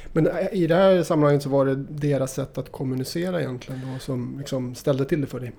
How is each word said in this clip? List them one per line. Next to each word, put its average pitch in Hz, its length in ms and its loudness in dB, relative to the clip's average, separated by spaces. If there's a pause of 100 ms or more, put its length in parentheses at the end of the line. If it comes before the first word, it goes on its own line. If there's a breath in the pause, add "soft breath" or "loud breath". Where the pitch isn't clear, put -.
(120 loud breath)
Men, 160 140 4
eh, 180 260 0
i 180 140 2
det 160 80 4
här 185 280 6
sammanhanget 147 400 4
så 143 60 -4
var 135 180 4
det 135 100 2
deras 143 580 -2
sätt - 240 -6
att 135 140 -8
kommunicera 151 680 -4
egentligen 131 520 -6
då, 131 60 -8
som 127 400 -6
liksom 127 360 -4
ställde 135 300 0
till 151 160 0
det 135 60 -2
för 123 140 -8
dig? 120 180 -8